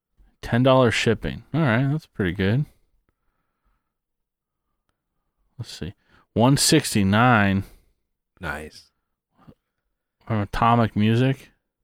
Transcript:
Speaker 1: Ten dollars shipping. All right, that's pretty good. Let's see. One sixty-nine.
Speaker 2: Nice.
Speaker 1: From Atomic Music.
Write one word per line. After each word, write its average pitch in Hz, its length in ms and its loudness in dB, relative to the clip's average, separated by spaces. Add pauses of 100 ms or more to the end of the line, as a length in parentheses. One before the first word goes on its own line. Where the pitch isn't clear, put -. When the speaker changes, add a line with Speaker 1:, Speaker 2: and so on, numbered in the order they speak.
(420)
Speaker 1:
Ten 120 220 -2
dollars 131 320 4
shipping. 92 480 -4 (100)
All 156 80 -2
right, 131 300 0
that's 151 160 -6
pretty 92 260 -4
good. 104 320 0 (3000)
Let's - 140 -16
see. 80 220 -14 (400)
One 131 240 2
sixty-nine. 104 1080 2 (760)
Speaker 2:
Nice. 76 500 -14 (1400)
Speaker 1:
From 110 160 -4
Atomic 113 540 0
Music. 117 560 0 (320)